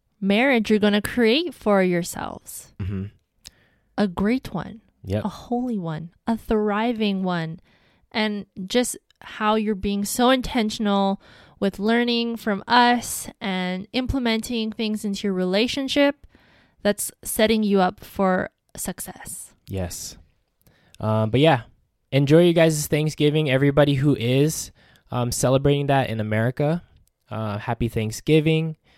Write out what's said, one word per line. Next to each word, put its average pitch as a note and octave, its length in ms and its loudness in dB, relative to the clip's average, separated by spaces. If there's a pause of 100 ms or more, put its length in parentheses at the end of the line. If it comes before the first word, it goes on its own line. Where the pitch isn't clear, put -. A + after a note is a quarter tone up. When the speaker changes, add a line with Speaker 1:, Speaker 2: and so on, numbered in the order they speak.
(200)
Speaker 1:
marriage G#3+ 500 2
you're G#3+ 80 4
gonna G#3 240 2
create B3 520 2
for G3+ 280 2
yourselves. - 960 -4
Speaker 2:
Mm-hmm. G2 260 -6 (920)
Speaker 1:
A G3+ 100 2
great G#3 460 -2
one. - 260 -10 (240)
Speaker 2:
Yep. G2 200 -2
Speaker 1:
A G#3+ 40 -4
holy A#3+ 500 -6
one. E3 320 -8 (160)
A A3+ 100 0
thriving G#3+ 840 -2
one. E3+ 380 -4 (520)
And G#3 340 -4 (200)
just B3 300 -2 (260)
how G#3+ 320 -2
you're A3 200 0
being G3+ 300 -4
so B3 260 2
intentional G#3+ 920 0 (380)
with G3 200 -2
learning A#3 580 0
from G#3 300 -4
us A#3+ 640 2 (120)
and F#3 520 -6
implementing A#3 800 -2
things G#3+ 320 -4
into G3+ 240 -4
your F#3+ 60 0
relationship B3 920 0 (560)
that's - 280 -2 (120)
setting A3 400 2
you G3 180 4
up F#3 220 0
for F#3 480 -2 (260)
success. - 760 -12 (140)
Speaker 2:
Yes. F#2 480 -8 (840)
Um, A2 320 0
but B2 100 2
yeah, D3 220 4 (500)
enjoy C#3+ 320 6
you F3 100 4
guys' D#3+ 320 2
Thanksgiving. D3+ 640 0
Everybody C#3+ 440 4
who C#3 220 2
is, C3+ 540 0 (400)
um, A#2+ 220 -2
celebrating C#3+ 560 2
that C3+ 220 2
in A2+ 100 -4
America, B2 600 0 (480)
uh, G#2+ 280 -6
happy A#2 300 -2
Thanksgiving. D#3 880 0 (200)